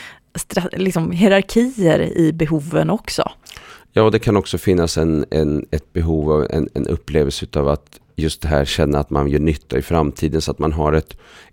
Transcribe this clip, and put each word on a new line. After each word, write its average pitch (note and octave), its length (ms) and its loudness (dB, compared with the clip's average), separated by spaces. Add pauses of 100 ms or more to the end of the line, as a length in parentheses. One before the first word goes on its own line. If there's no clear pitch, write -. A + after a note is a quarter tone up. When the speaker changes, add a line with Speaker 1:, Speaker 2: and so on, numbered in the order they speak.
(380)
Speaker 1:
stra-, - 400 -6
liksom F3+ 320 -2
hierarkier G3 1080 2
i D#3+ 140 4
behoven D#3 580 -2
också. - 400 -4 (600)
Speaker 2:
Ja, A2 100 4
och A2 100 6
det A2 60 4
kan A2 180 2
också F#2 220 -2
finnas E2+ 400 2
en, D#2+ 320 2
en, D2+ 400 0
ett - 220 -6
behov D#2+ 400 0
av D2+ 180 2
en, - 240 -2
en C#2+ 120 -2
upplevelse D2 580 -2
utav C#2+ 240 -2
att - 320 -4 (160)
just D#2 260 -4
det D#2 60 -2
här D2 160 2
känna C#2+ 340 0
att D2 120 -4
man C#2+ 180 0
gör C#2+ 120 0
nytta D2 380 -2
i C#2 40 -2
framtiden, D#2 580 -2
så D2 100 -4
att C#2 80 -6
man D#2 140 -2
har D#2 200 0
ett, D#2 240 -2 (360)